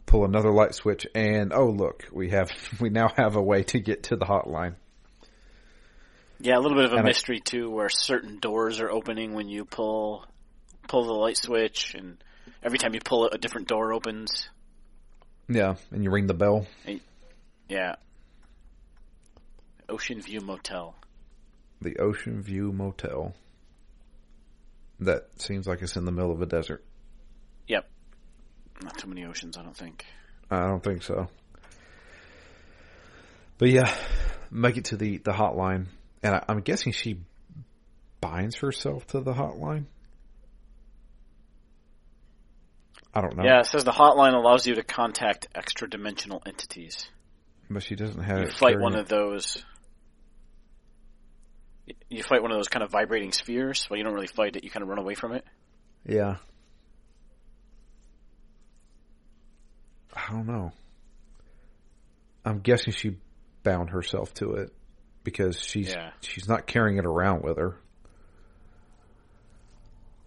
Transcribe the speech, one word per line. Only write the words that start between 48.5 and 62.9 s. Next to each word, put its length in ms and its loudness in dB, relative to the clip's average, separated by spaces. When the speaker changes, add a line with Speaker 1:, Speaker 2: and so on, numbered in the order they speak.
Speaker 2:
fight 220 6
Speaker 1:
carrying 80 0
Speaker 2:
one 120 2
Speaker 1:
it. 60 -2
Speaker 2:
of 80 -8
those. 560 -2
You 120 -10
fight 200 4
one 80 -2
of 80 0
those 100 -2
kind 140 -2
of 80 -6
vibrating 420 0
spheres. 560 -2
Well, 80 -6
you 80 -2
don't 100 -4
really 120 -4
fight 300 -2
it. 80 -10
You 60 -16
kind 120 -8
of 60 -8
run 100 -6
away 160 -4
from 180 -8
it. 120 -8
Speaker 1:
Yeah. 320 0
I 180 -8
don't 140 -6
know. 260 -6
I'm 160 -2
guessing 320 4